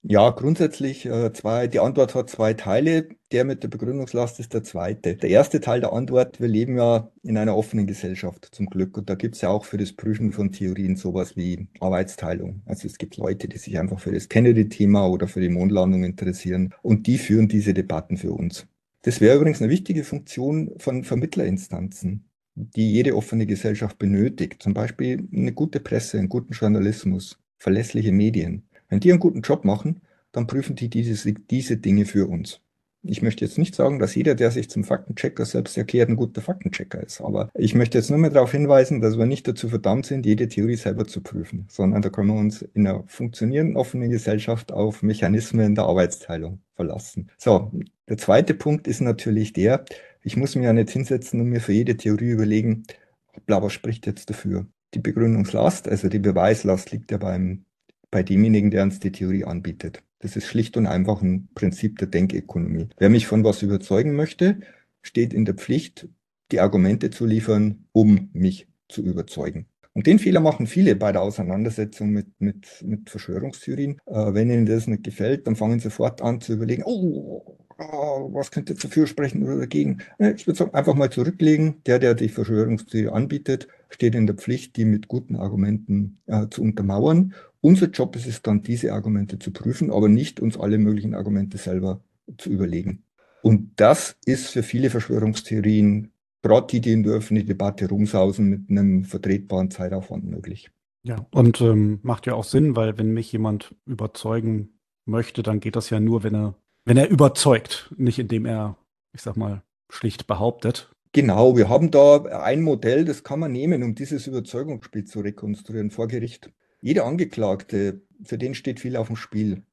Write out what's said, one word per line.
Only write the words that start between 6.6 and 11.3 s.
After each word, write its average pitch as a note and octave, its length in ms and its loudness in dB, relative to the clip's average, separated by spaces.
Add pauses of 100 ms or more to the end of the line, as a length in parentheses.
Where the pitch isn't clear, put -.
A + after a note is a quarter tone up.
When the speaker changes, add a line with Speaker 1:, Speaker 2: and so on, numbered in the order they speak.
Speaker 1:
ja A#2 360 2 (100)
in A2 160 -2
einer G#2+ 180 0
offenen G#2+ 300 -2
Gesellschaft F#2 640 -10
zum G2 160 -6
Glück. F#2+ 320 -4
Und G2+ 100 -10
da G2 60 -4
gibt's A#2 280 -6
ja F2+ 80 0
auch G#2 140 0
für - 140 -12
das G2 140 -4
Prüfen G#2+ 400 -4
von G2+ 180 -2
Theorien F#2+ 460 -4
sowas F#2 400 -6